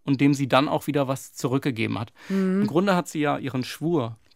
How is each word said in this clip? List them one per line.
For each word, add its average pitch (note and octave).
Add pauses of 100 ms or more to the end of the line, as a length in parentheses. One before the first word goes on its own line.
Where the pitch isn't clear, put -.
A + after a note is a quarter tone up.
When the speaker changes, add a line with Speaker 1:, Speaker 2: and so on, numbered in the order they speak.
Speaker 1:
und C#3
dem C#3+
sie C3+
dann C#3
auch D#3
wieder C#3
was -
zurückgegeben A#2+
hat. A#2 (160)
Speaker 2:
Hm. F#3+
Speaker 1:
Im G#3+
Grunde F#3+
hat F3
sie D#3
ja C#3+
ihren B2+
Schwur, D3 (200)